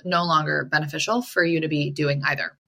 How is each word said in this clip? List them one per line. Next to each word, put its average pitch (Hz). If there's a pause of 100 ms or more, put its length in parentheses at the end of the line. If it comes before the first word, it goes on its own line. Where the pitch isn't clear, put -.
no 175
longer 151
beneficial 156
for 190
you 170
to 160
be 147
doing 143
either 143